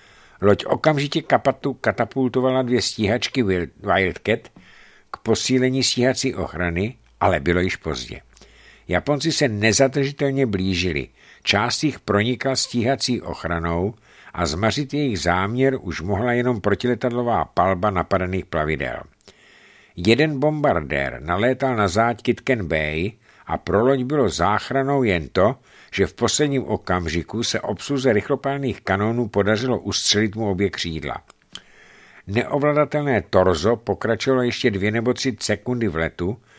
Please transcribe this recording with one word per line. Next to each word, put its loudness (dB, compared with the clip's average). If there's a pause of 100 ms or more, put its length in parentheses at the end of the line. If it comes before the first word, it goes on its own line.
(420)
Loď 4
okamžitě 0
kapatu-, 0
katapultovala 0
dvě 2
stíhačky 0
Wild-, 0 (140)
Wildcat 0 (720)
k -14
posílení 0
stíhací 0
ochrany, -4 (240)
ale 2
bylo 2
již 0
pozdě. -8 (680)
Japonci 0
se 2
nezadržitelně 2
blížili. 0 (360)
Část 0
jich 0
pronikla 0
stíhací -2
ochranou -2 (400)
a -2
zmařit 0
jejich 0
záměr 0
už -6
mohla -2
jenom 0
protiletadlová -2
palba 0
napadených -2
plavidel. -4 (960)
Jeden 2
bombardér 0
nalétal 0
na 2
záď 0
Kitken -2
Bay 0 (340)
a -4
pro 2
loď 2
bylo 0
záchranou 0
jen 0
to, 4 (380)
že 2
v -4
posledním 0
okamžiku -2
se -2
obsluze 0
rychlopálných -2
kanónů 0
podařilo 0
ustřelit 0
mu -2
obě 0
křídla. -8 (1080)
Neovladatelné 0
torzo 4
pokračovalo 0
ještě 0
dvě -2
nebo 0
tři -4
sekundy -2
v -2
letu, -2 (220)